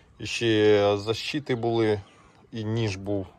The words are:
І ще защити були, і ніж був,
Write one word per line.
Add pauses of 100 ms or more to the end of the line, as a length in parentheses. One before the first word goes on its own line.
(180)
І
ще
защити
були, (520)
і
ніж
був, (120)